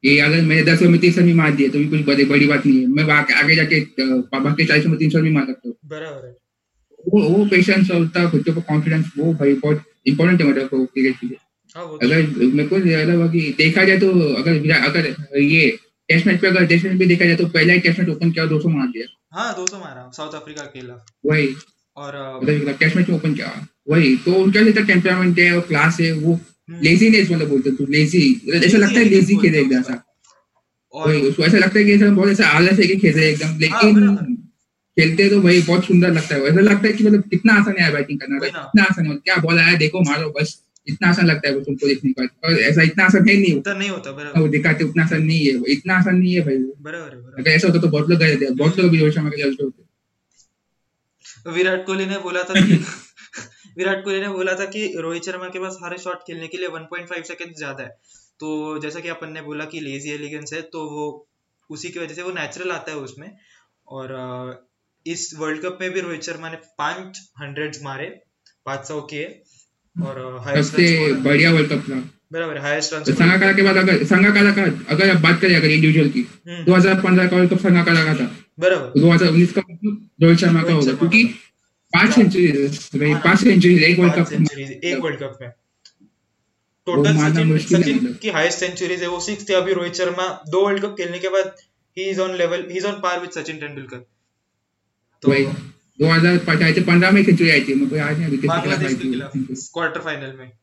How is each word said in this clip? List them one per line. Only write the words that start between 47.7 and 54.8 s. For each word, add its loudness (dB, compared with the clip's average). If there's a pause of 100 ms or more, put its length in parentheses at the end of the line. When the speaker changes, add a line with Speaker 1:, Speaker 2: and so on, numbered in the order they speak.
Speaker 1:
तो 0
बहुत -2
लोग 2
गए 2
थे, -2
बहुत 2
Speaker 2:
हम्म। -2
Speaker 1:
लोग 4
भी 4
रोहित 2
शर्मा -4
के -8
जलते -4
होते। -10 (1600)
Speaker 2:
तो -14
विराट -2
कोहली -4
ने -6
बोला -6
था 2
कि 4
<laughs> -8
विराट -4
कोहली -6
ने -8
बोला -6
था -8
कि -10